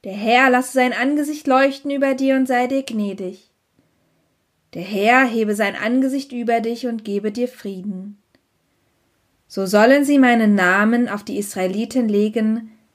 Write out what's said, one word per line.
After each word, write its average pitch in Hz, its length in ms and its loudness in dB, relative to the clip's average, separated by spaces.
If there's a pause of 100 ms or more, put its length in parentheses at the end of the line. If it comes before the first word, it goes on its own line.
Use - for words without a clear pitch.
Der 190 120 -12
Herr 240 360 4
lasse 247 220 0
sein 247 200 2
Angesicht 294 540 -4
leuchten 277 440 0
über 269 240 -2
dir 269 220 0
und 262 100 0
sei 247 200 0
dir 269 160 -2
gnädig. 202 680 -8 (1200)
Der 165 80 -10
Herr 214 420 4
hebe 220 300 0
sein 202 220 -2
Angesicht 262 560 -2
über 233 280 -2
dich 233 280 -6
und 226 160 -8
gebe 202 260 -4
dir 240 160 -4
Frieden. 196 720 -12 (1300)
So 196 200 -6
sollen 233 380 6
sie 285 140 4
meinen 233 380 4
Namen 214 520 2
auf 202 140 -8
die 196 160 -6
Israeliten 208 720 -4
legen 214 640 -2 (220)